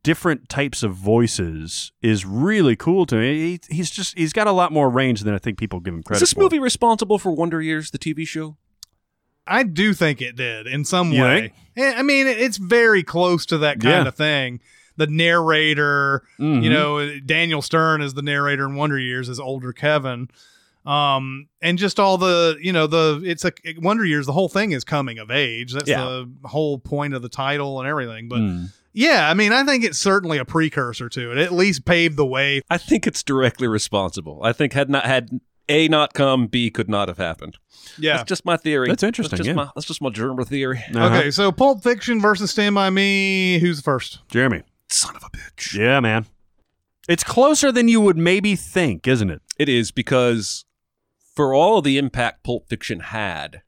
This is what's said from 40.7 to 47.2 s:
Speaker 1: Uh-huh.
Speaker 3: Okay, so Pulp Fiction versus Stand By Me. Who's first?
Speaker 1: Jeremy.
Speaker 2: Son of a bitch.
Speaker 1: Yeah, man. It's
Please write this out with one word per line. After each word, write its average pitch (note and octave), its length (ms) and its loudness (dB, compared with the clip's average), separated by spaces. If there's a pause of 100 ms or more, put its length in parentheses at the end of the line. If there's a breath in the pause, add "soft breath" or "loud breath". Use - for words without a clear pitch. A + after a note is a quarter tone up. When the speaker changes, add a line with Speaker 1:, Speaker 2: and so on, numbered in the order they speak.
Speaker 1:
Uh-huh. A#2 240 4
Speaker 3:
Okay, D3 140 2
so G3 200 2
Pulp C4 320 2
Fiction A#3+ 360 0
versus G#3 320 2
Stand G#3 240 0
By G3 140 2
Me. F#3+ 720 2
Who's E3 220 0
first? - 380 -4 (100)
Speaker 1:
Jeremy. A#2+ 340 0 (260)
Speaker 2:
Son - 260 -2
of - 80 -20
a - 60 -20
bitch. - 480 -14
Speaker 1:
Yeah, B2 240 4
man. A2+ 240 0 (840)
It's E3+ 160 0